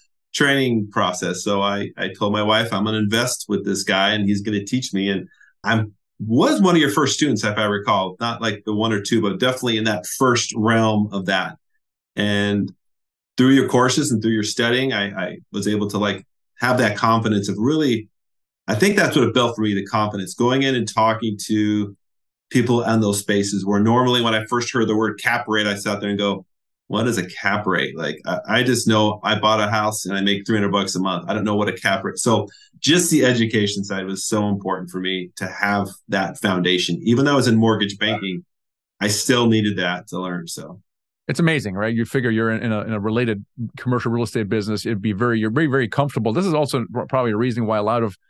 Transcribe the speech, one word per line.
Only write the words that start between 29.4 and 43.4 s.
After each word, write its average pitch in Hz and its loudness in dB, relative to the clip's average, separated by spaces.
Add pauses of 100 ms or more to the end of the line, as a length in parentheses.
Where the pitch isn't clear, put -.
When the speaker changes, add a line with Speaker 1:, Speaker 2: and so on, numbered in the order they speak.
Speaker 1:
a 104 0
house 107 -2
and 98 -4
I 98 -2
make 98 0
three 113 2
hundred 101 0
bucks 98 0
a 92 0
month. 92 -2
I 98 -2
don't 101 -2
know 107 0
what 104 0
a 95 0
cap 98 -2
rate. - -8
So 107 0 (320)
just 170 2
the 147 4
education 107 0
side 95 -6
was 95 -8
so 104 0
important 95 -4
for 92 -8
me 92 -6
to 95 -8
have 101 -2 (200)
that 95 -2
foundation. 90 0
Even 120 2
though 147 2
I 143 2
was 131 2
in 113 4
mortgage 107 2
banking, 98 -4 (560)
I 104 0
still 120 2
needed 107 2
that 87 -4
to 92 -8
learn, 90 -6
so. 90 -14 (480)
Speaker 2:
It's 143 -2
amazing, 143 2
right? 107 -2
You 113 0
figure 123 0
you're 113 2
in, 113 -2
in 113 0
a, 107 0
in 101 -4
a 107 -2
related 110 -2 (320)